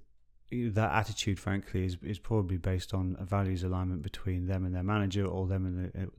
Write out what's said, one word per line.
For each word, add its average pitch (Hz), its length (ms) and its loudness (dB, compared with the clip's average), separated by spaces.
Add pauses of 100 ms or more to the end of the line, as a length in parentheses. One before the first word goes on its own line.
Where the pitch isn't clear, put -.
(520)
that 113 420 2
attitude, 104 460 0
frankly, 95 460 0
is, 92 160 -2
is 104 180 -4
probably 95 380 2
based 92 360 -2
on 92 260 0
a 95 60 -4
values 95 380 2
alignment 92 380 0
between 90 460 -2
them 92 180 0
and 90 80 0
their 90 100 0
manager 101 420 2
or 92 220 0
them 92 180 2
and 90 280 -2
the, 95 100 -2
uh, - 20 -2 (140)